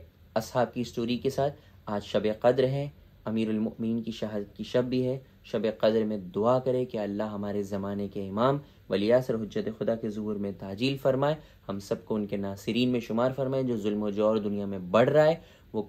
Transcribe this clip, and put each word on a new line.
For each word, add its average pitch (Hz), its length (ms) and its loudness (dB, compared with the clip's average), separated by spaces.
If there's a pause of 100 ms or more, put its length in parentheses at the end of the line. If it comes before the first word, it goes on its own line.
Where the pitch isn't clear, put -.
(360)
असहाब 117 380 0
की 123 120 -2
स्टोरी 117 320 -2
के 123 120 0
साथ। 139 220 0 (360)
आज 104 160 -4
शब 104 240 0 (160)
कद्र 127 220 6
है, 143 260 0 (360)
अमीरुल 110 300 0
मोमिनीन 113 440 -2
की 113 100 -6
शहादत 107 460 -6
की 110 60 -8
शब 123 260 0
भी 127 120 0
है। 127 200 -2 (240)
शब 110 200 -2 (160)
कद्र 110 240 6
में 101 260 -6
दुआ 127 280 2
करें 127 260 0
कि 113 120 -8
अल्लाह 104 320 -4
हमारे 101 340 -4
ज़माने 101 440 -4
के 101 140 -8
इमाम 113 380 0 (300)
वली 101 220 2
असर 127 240 4
हुज्जत 107 340 -4
खुदा 110 260 -2
के 113 140 -4
ज़ुहूर 107 280 -4
में 101 180 -4
ताजील 110 420 -4
फरमाए, 139 400 2 (300)
हम 98 140 -4
सबको - 340 -4
उनके 104 220 -2
नासिरीन 104 520 -2
में 123 120 2
शुमार 120 320 0
फरमाए। 135 300 -2
जो 123 140 0
जुल्म 104 260 -2
और 104 100 -2
जौर 107 260 4
दुनिया 104 280 -2
में 95 240 -8
बढ़ 117 180 6
रहा 151 160 6
है 165 160 2 (320)
वो 107 160 -2